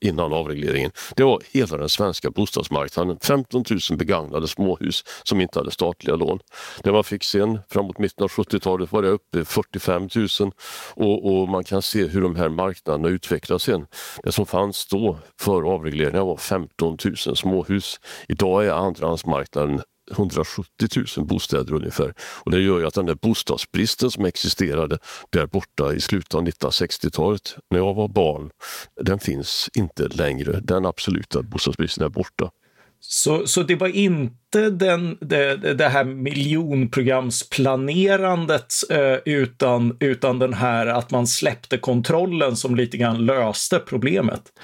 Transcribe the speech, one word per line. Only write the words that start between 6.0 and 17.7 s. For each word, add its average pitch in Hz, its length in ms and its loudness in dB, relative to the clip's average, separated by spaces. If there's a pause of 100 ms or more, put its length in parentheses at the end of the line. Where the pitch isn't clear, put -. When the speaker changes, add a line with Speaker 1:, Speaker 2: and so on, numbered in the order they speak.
Speaker 1:
lån. 85 220 0 (440)
Det 101 100 2
man 104 120 4
fick - 200 -6
sen, 104 340 0 (100)
framåt 101 300 -2
mitten 101 260 -2
av 95 60 0
sjuttiotalet, 92 640 -2
var 107 100 2
det 98 60 2
uppe 95 300 0
i 80 60 -2
fyrtiofemtusen. 98 1080 -2 (420)
Och, 101 320 2
och 95 220 4
man 92 160 0
kan 98 180 0
se 101 240 2
hur 90 160 2
de 87 140 2
här 85 120 2
marknaderna 80 600 0
utvecklas 90 540 -2
sen. 90 240 0 (360)
Det - 100 -4
som 104 140 0
fanns 98 400 -2
då, 98 320 0 (220)
för 92 340 2
avregleringen, 78 520 0
var 87 100 -2
femtontusen - 1000 -2
småhus. 95 640 -2 (280)